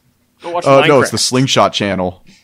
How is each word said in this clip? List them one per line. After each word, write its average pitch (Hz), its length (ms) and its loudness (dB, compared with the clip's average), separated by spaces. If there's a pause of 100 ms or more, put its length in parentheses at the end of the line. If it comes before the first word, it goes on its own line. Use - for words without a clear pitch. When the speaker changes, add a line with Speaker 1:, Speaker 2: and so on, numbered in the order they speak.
(400)
Speaker 1:
Go 175 100 -14
watch 175 140 -6
Speaker 2:
Uh, 139 180 4
Speaker 1:
Minecraft. 156 60 2
Speaker 2:
no, 143 140 4
it's 113 80 -2
the 113 80 -4
Slingshot 123 560 0
channel. 92 500 -6 (200)